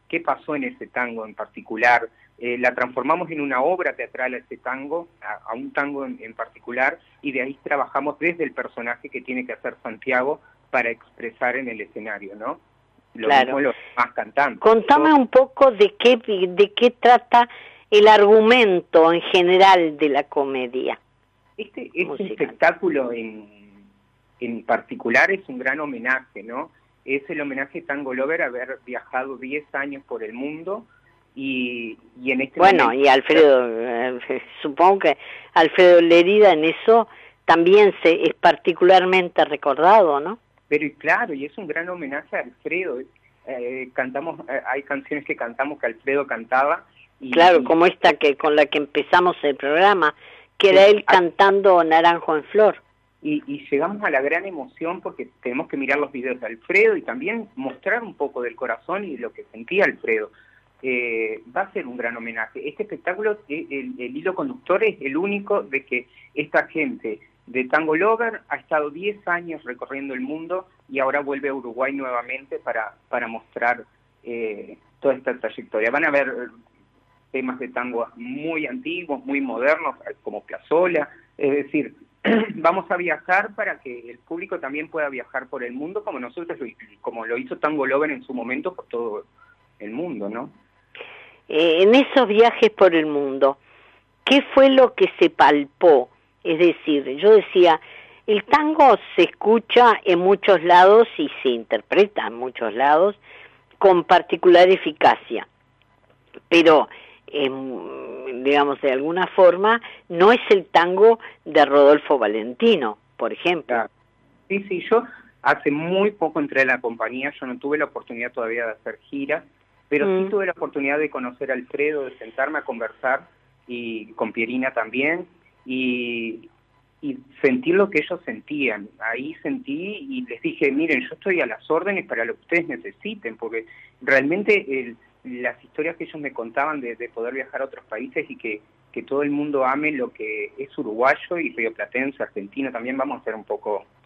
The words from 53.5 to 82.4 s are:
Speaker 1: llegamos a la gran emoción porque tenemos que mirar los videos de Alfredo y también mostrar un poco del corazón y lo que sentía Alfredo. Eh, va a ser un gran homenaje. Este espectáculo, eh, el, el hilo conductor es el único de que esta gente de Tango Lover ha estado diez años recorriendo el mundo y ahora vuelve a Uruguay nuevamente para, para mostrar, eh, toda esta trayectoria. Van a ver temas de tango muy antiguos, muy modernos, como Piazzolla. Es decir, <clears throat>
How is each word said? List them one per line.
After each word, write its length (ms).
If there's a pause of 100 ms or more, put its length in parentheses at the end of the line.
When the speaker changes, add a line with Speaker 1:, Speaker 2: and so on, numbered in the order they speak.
Speaker 1:
llegamos 360
a 60
la 120
gran 240
emoción 540
porque 280 (140)
tenemos 260
que 80
mirar 220
los 140
videos 280
de 60
Alfredo 500
y 60
también 540
mostrar 480
un 100
poco 260
del 140
corazón 500
y 120
lo 160
que 180
sentía 340
Alfredo. 460 (520)
Eh, 600 (120)
va 80
a 100
ser 160
un 80
gran 200
homenaje. 520
Este 160
espectáculo, 540 (100)
eh, 220
el, 280
el 180
hilo 200
conductor 480
es 180
el 140
único 460
de 220
que 220 (280)
esta 340
gente 500 (280)
de 180
Tango 320
Lover 520
ha 80
estado 340
diez 260 (100)
años 380
recorriendo 500
el 60
mundo 480 (200)
y 120
ahora 200
vuelve 280
a 60
Uruguay 380
nuevamente 680
para, 340 (140)
para 180
mostrar, 580 (380)
eh, 560 (220)
toda 140
esta 240
trayectoria. 520
Van 140
a 60
ver 220 (1000)
temas 260
de 100
tango 380 (100)
muy 500
antiguos, 580
muy 160
modernos, 560 (260)
como 220
Piazzolla. 640 (280)
Es 140 (140)
decir, 300 (280)
<clears throat> 320